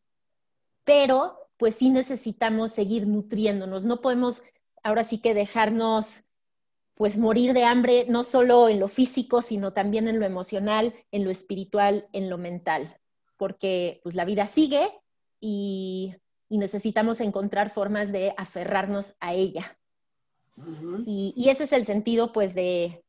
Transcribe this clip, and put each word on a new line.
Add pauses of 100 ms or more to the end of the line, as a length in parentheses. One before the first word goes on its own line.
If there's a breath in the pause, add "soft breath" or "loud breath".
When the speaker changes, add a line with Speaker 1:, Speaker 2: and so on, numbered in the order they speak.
(840)
Speaker 1:
pero
pues
sí
necesitamos
seguir
nutriéndonos,
no
podemos (420 soft breath)
ahora
sí
que
dejarnos (720)
pues
morir
de
hambre,
no
solo
en
lo
físico,
sino
también
en
lo
emocional, (180 loud breath)
en
lo
espiritual,
en
lo
mental, (380)
porque
pues
la
vida
sigue (520)
y, (320)
y
necesitamos
encontrar
formas
de
aferrarnos
a
ella. (760)
Speaker 2:
Ujú.
Speaker 1:
Y,
y
ese
es
el
sentido,
pues,
de,